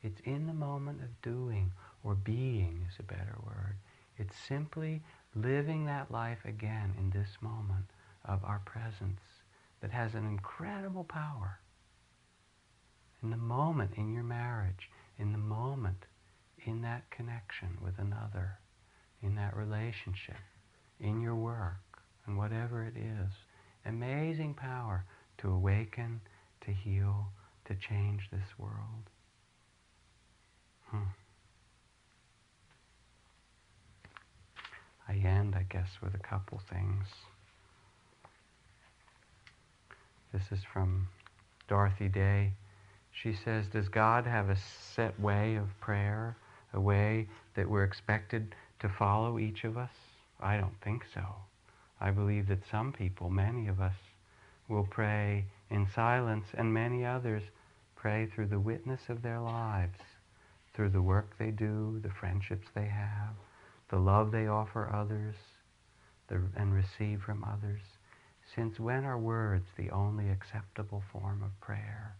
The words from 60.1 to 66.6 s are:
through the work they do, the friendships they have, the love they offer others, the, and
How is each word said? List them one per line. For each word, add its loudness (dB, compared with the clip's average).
through 2
the 6
work 4
they 0
do, 0
the -4
friendships -4
they -2
have, -2
the 4
love 8
they 2
offer 0
others, -2
the, 0
and 2